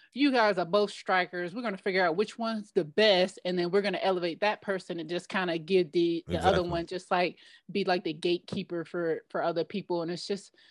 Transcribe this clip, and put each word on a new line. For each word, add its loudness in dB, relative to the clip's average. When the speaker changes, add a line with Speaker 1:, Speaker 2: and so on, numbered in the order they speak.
Speaker 1:
you 4
guys 4
are 0
both 2
strikers. -2
We're -8
gonna -4
figure 0
out 2
which -2
one's -6
the 2
best, 4
and 0
then 0
we're 2
gonna -2
elevate 0
that 0
person -6
and -10
just -4
kinda -2
give 2
the, 0
the 0
other 4
Speaker 2:
Exactly. -
Speaker 1:
one, -4
just, -10
like, 0
be -2
like 0
the -2
gatekeeper -4
for, -4
for -4
other -2
people." -4
And -6
it's -8
just, -8